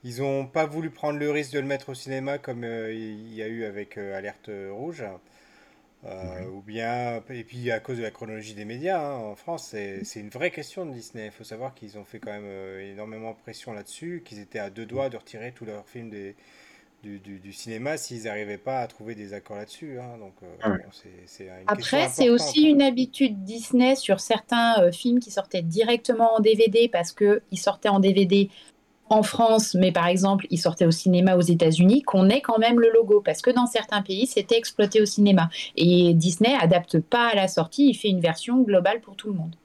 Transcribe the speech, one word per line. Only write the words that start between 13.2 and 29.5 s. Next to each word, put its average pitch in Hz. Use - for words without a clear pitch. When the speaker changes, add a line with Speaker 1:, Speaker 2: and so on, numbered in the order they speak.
Speaker 1:
de 110
pression -
là-dessus, 160
qu'ils 104
étaient 104
à 101
deux 107
doigts 127
de 117
retirer 117
tous -
leurs 104
films 117
des, 101
du, 101
du, 98
du 98
cinéma 113
s'ils 120
n'arrivaient 104
pas 131
à 117
trouver 110
des 104
accords 101
là-dessus, 135
hein. 120
Donc, 95
euh, 92
Speaker 2:
Ah 110
ouais. 92
Speaker 1:
bon, 95
c'est, -
c'est -
une 92
Speaker 3:
Après, 208
Speaker 1:
question -
Speaker 3:
c'est 262
Speaker 1:
importante, 240
Speaker 3:
aussi 302
Speaker 1:
hein. 311
Speaker 3:
une 277
habitude 254
Disney 240
sur 196
certains, 233
euh, 175
films 240
qui 226
sortaient 190
directement 226
en 220
D 220
V 226
D 226
parce 175
que 208
ils 180
sortaient 202
en 196
D 196
V 196
D 202
en 214
France, 220